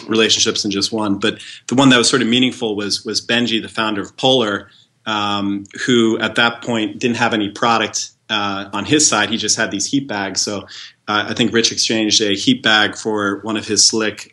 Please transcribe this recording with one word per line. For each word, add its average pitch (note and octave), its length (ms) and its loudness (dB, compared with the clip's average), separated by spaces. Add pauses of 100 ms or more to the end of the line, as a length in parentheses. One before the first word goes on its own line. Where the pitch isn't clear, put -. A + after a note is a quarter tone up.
relationships A2 540 2
than G#2 80 -2
just G2 220 -2
one. G#2+ 260 -2
But G#2 220 -2 (280)
the - 80 -4
one C3+ 140 6
that B2+ 80 8
was A2+ 120 4
sort C3 120 2
of A2+ 60 0
meaningful A#2+ 480 0
was, G2+ 280 -4
was G#2+ 220 -4
Benji, A#2 340 0
the G2 100 -8
founder G#2+ 320 -2
of - 160 -12
Polar, A2+ 520 0 (380)
um, G2+ 560 -2 (240)
who A2+ 320 4
at A2 160 -2
that A#2+ 260 2
point A2 380 -2
didn't A#2+ 180 0
have A#2 160 2
any G#2 160 0
product, A2+ 640 0 (180)
uh, G2+ 440 -4
on G2+ 120 -4
his D3 220 4
side. G#2 220 2
He A2+ 80 -2
just G#2 200 -2
had A2+ 140 0
these G2+ 140 -4
heat C#3 220 -2
bags. G2 340 -4
So, G2+ 200 -4 (460)
uh, G#2 200 0
I A2+ 60 -6
think A2+ 180 2
Rich A2+ 220 2
exchanged A2 480 0
a G#2 120 0
heat B2 300 0
bag G#2+ 320 4
for G2+ 460 -2
one A2 160 -4
of G2+ 100 -6
his G#2 180 2
slick, G#2+ 480 -2